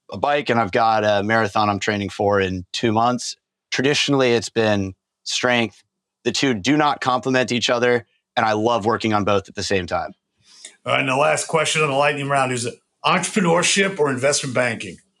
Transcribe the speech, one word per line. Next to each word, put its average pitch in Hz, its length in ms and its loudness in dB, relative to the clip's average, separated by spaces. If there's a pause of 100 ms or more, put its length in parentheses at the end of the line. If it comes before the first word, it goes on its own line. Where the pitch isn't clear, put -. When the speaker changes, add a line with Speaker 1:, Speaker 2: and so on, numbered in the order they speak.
(120)
Speaker 1:
a 101 60 -10
bike, 143 300 -2
and 117 120 2
I've 98 100 -2
got 113 340 2
a 101 200 2
marathon 110 440 0
I'm 98 120 0
training 101 300 -2
for 101 300 0
in 92 320 -2
two 117 200 0
months. 120 440 0 (360)
Traditionally, 135 640 2
it's 110 140 0
been 104 460 0 (300)
strength. 120 580 -2 (400)
The 120 80 0
two 131 240 2
do 120 220 0
not 147 240 0
complement 127 500 0
each 120 180 -2
other, 120 380 2 (300)
and 113 100 2
I 110 60 2
love 107 340 2
working 110 260 0
on 104 120 2
both 101 240 0
at - 80 -16
the 101 80 -6
same 92 240 -2
time. 85 260 -6 (720)
Speaker 2:
All 123 60 -2
right, 131 80 0
and 135 80 -2
the 131 80 0
last 147 320 0
question 156 340 0
on 147 80 0
the 135 60 -2
lightning 143 320 0
round 135 240 0
is 120 160 -4 (360)
entrepreneurship 175 960 0
or 151 100 2
investment 131 460 -2
banking? 120 440 -4 (220)